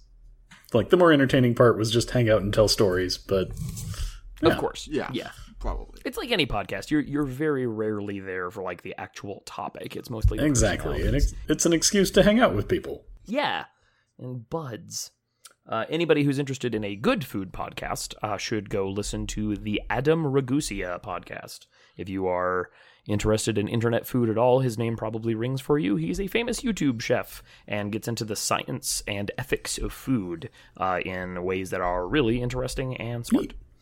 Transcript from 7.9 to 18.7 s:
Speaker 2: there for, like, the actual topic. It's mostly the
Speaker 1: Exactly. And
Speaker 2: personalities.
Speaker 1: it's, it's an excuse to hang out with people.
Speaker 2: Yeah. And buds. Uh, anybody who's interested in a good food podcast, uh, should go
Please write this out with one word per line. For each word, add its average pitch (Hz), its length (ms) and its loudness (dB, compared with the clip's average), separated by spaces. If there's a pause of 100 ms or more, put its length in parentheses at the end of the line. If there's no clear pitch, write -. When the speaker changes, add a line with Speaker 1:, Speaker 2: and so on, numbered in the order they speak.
Speaker 2:
there 92 320 -6
for, 95 120 -10
like, 90 180 -8
the 92 160 -12
actual - 480 -12
topic. - 500 -10
It's - 140 -10
mostly 107 300 2
the 139 60 2
Speaker 1:
Exactly. 113 500 2
And - 180 0
Speaker 2:
personalities. - 180 4
Speaker 1:
it's, - 200 -6
it's 170 140 0
an 170 80 4
excuse 185 380 2
to 196 120 8
hang 214 160 6
out 226 160 6
with 202 120 0
people. - 380 -4 (200)
Speaker 2:
Yeah. 160 400 -2 (540)
And 123 300 -10
buds. 120 600 -8 (540)
Uh, 113 240 -2
anybody 156 360 4
who's 139 140 4
interested 131 360 -2
in 107 80 -2
a 101 140 -4
good 175 260 2
food 95 300 -6
podcast, - 680 -8
uh, 104 140 -2
should 101 340 -4
go 98 200 0